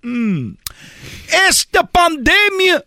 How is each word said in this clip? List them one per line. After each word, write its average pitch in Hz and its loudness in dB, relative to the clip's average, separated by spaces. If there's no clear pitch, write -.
mm, 220 -4
esta - 0
pandemia 359 2